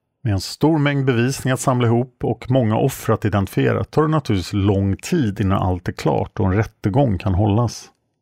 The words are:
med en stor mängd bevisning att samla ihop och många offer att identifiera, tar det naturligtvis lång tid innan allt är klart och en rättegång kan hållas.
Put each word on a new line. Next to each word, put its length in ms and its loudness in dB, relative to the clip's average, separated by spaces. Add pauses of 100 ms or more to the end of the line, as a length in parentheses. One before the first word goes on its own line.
(240)
med 80 0
en 80 0
stor 380 0
mängd 260 0
bevisning 480 0
att 80 -2
samla 260 2
ihop 380 0
och 260 -4
många 260 2
offer 360 0
att 120 -2
identifiera, 600 0
tar 180 0
det 60 2
naturligtvis 440 -2
lång 440 2
tid 440 -2
innan 220 0
allt 260 -2
är 40 -6
klart 480 -2
och 60 2
en 100 2
rättegång 640 -2
kan 160 -2
hållas. 560 0 (320)